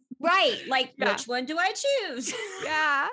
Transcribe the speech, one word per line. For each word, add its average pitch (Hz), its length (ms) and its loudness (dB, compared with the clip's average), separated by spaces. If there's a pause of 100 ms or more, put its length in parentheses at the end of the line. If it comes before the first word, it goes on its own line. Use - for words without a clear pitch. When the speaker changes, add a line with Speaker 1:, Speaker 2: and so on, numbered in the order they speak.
(180)
Speaker 1:
Right. 320 500 2
Like, 262 300 0
Speaker 2:
Yeah. 233 140 2
Speaker 1:
which - 160 -4
one 247 180 -2
do 302 140 -4
I 381 140 2
choose? 403 600 -2 (140)
<laughs> 381 160 -10
Speaker 2:
Yeah. 302 500 2